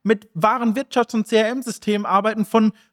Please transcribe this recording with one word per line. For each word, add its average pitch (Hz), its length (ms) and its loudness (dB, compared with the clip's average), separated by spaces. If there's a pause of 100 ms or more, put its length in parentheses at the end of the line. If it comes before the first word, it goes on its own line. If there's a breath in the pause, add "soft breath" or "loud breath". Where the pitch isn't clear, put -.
mit 208 320 0
Warenwirtschafts- 233 800 -2
und 214 120 -2
C-R-M-Systemen 220 800 -2
arbeiten, 214 380 0
von, 220 280 2 (200 soft breath)